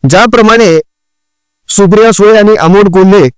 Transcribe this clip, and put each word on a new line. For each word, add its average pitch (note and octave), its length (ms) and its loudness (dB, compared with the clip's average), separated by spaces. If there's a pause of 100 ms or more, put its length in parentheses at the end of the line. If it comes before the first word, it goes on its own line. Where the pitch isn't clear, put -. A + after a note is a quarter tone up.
ज्याप्रमाणे A3 680 0 (880)
सुप्रिया G#3+ 420 0
सुळे G#3 260 0
आणि G#3+ 180 0
अमोल F#3 280 0
कोल्हे F#3+ 540 0